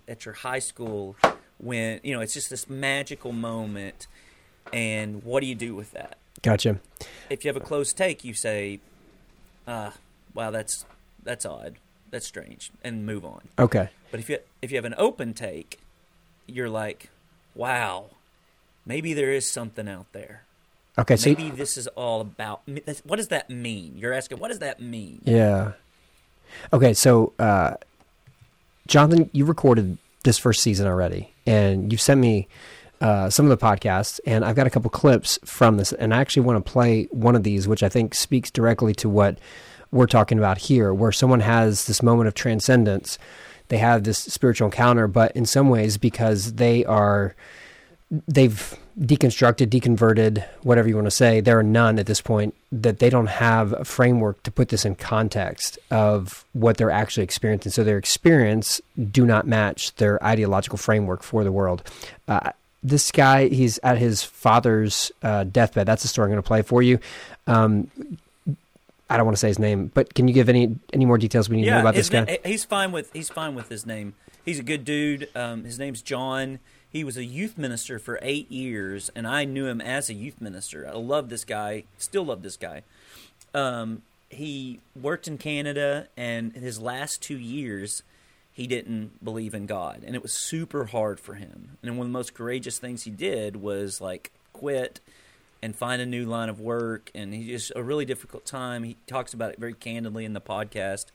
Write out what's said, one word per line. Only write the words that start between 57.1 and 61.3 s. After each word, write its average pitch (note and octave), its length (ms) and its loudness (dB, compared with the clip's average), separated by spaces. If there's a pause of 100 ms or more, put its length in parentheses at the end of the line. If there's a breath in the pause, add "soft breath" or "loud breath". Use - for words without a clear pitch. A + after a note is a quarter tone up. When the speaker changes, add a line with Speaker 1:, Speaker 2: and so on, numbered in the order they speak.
Speaker 2:
experiencing. G#2 480 -2
So A2 140 2
their G#2 120 2
experience A2 840 4 (300)
do B2 140 6
not A2 220 4
match G#2+ 480 0
their G#2 260 2
ideological G2+ 560 0
framework G2+ 460 0
for G#2+ 220 0